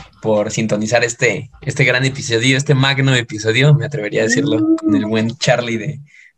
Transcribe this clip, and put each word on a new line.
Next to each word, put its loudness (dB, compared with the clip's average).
por 0
sintonizar 0
este, -2
este -2
gran 2
episodio, 0
este 2
magno 2
episodio, 2
me 2
atrevería -2
a 2
decirlo, 0
con 0
el 0
buen -2
Charlie 0
de -8